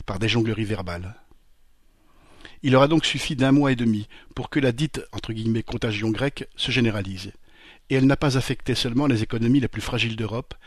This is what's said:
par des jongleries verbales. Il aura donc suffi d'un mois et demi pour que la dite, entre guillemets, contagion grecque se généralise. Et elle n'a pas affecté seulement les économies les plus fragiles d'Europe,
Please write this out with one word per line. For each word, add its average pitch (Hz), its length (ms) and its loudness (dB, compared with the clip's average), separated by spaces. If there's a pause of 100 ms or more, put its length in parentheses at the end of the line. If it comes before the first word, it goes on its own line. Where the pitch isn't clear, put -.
par 95 140 -6
des 110 100 0
jongleries 110 340 0
verbales. 92 520 -8 (1500)
Il 131 120 6
aura 139 120 8
donc 160 180 4
suffi - 300 -2
d'un 131 160 2
mois 139 200 4
et 127 40 2
demi 110 320 0 (260)
pour - 160 -6
que 156 100 0
la 131 120 2
dite, 135 300 -4 (100)
entre 104 220 -8
guillemets, 113 300 -2
contagion 110 460 -4
grecque 131 460 -4
se - 160 -4
généralise. 98 600 -2 (580)
Et 135 60 0
elle 131 120 6
n'a 139 100 4
pas 135 200 2
affecté 127 380 -2
seulement 127 320 0
les 113 160 2
économies 117 360 2
les 117 80 0
plus 110 140 -6
fragiles 113 340 -2
d'Europe, 110 380 -8 (140)